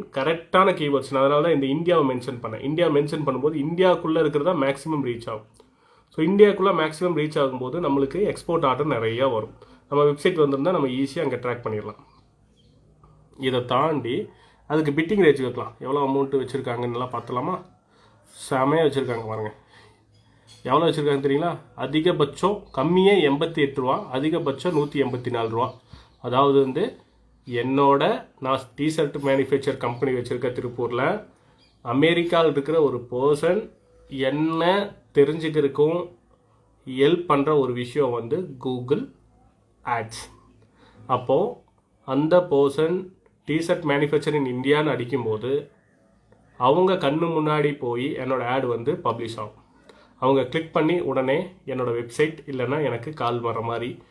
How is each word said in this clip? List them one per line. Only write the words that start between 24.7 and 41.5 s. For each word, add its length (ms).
நூத்தி 260
எண்பத்தி 260
நாலு 200
ரூபா. 180
அதாவது 380
வந்து 240
என்னோட, 540
நான் 260
டி 120
ஷர்ட் 300
மேனுஃபேக்சர் 500
கம்பெனி 340
வச்சிருக்க 400
திருப்பூர்ல, 520
அமெரிக்கால 680
இருக்கிற 320
ஒரு 280
பர்சன் 500
என்ன 540
தெரிஞ்சுக்கிறதுக்கும் 880
ஹெல்ப் 380
பண்ற 340
ஒரு 140
விஷயம் 380
வந்து 260
Google 440
Ads. 320
அப்போ 300